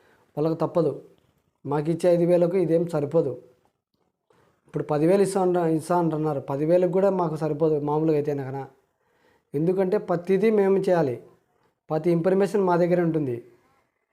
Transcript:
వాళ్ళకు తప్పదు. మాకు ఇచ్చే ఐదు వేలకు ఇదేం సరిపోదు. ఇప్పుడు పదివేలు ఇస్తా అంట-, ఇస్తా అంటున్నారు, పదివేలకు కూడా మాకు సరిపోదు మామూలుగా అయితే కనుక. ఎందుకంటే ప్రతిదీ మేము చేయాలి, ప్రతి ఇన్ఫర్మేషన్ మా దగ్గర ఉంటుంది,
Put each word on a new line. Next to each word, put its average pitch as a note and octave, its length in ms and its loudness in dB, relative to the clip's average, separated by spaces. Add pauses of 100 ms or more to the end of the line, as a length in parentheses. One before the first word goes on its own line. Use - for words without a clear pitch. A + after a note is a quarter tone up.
(360)
వాళ్ళకు D#3+ 240 -2
తప్పదు. D#3 320 0 (720)
మాకు D3 260 -2
ఇచ్చే E3 200 -2
ఐదు E3+ 200 4
వేలకు F3 260 2
ఇదేం E3+ 280 2 (100)
సరిపోదు. C#3+ 380 0 (1300)
ఇప్పుడు D3 260 -8
పదివేలు E3+ 340 2
ఇస్తా F#3+ 200 -2
అంట-, F3 200 0 (120)
ఇస్తా F3 200 -2
అంటున్నారు, D#3 440 -2 (100)
పదివేలకు E3 460 2
కూడా F#3+ 120 2
మాకు E3+ 260 -2
సరిపోదు D#3 420 -2 (120)
మామూలుగా D#3 300 0
అయితే D3 180 -4
కనుక. C3+ 240 -10 (920)
ఎందుకంటే F#3 440 0
ప్రతిదీ F#3+ 520 0
మేము G3 280 2
చేయాలి, E3+ 380 0 (760)
ప్రతి D#3 200 0
ఇన్ఫర్మేషన్ F#3+ 600 2
మా F3 60 2
దగ్గర F3 320 2
ఉంటుంది, C#3 280 -2 (760)